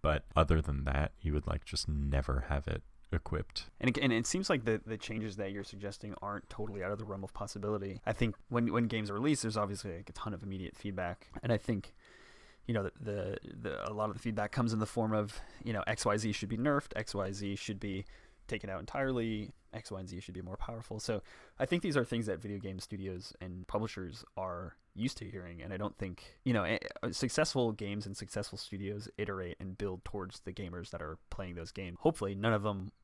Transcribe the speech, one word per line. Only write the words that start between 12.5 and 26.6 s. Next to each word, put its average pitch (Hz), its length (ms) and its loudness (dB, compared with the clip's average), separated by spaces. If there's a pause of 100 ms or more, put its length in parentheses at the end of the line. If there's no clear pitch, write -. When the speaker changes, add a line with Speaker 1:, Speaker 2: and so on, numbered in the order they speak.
Speaker 2:
you 120 80 2
know, 104 100 4
the, 90 80 0 (100)
the, 101 360 -2 (240)
the, 78 300 -2
a - 20 -4
lot 107 160 2
of 101 60 -4
the - 60 -8
feedback 104 300 0
comes 117 220 4
in 110 60 2
the 107 60 4
form 110 260 2
of, 107 280 2 (240)
you 113 100 -2
know, 101 140 0
X - 180 0
Y 104 120 6
Z 107 140 2
should 104 180 -2
be 110 80 0
nerfed, 143 380 2
X 107 180 -4
Y 98 200 0
Z 101 240 -2
should 101 220 -4
be 95 260 -2 (420)
taken 101 220 -4
out 95 100 -2
entirely, 113 720 0 (220)
X, - 180 -8
Y, 95 80 -4
and 92 100 -6
Z 92 120 -6
should 92 120 -12
be 90 80 -6
more 92 160 -6
powerful. 110 420 -6
So 110 220 0 (380)
I 135 60 4
think 175 180 2
these 151 140 4
are 123 80 6
things 117 220 0
that 90 140 0
video 101 180 -4
game 95 200 -6
studios 95 640 -6
and 90 260 -8
publishers 104 560 -2 (140)
are 90 380 -4 (200)
used 110 240 0
to 110 100 -8
hearing, 87 320 -10
and 92 100 -6
I 92 60 -4
don't 101 200 -2
think, 92 260 -6 (200)
you 127 100 4
know, 101 120 6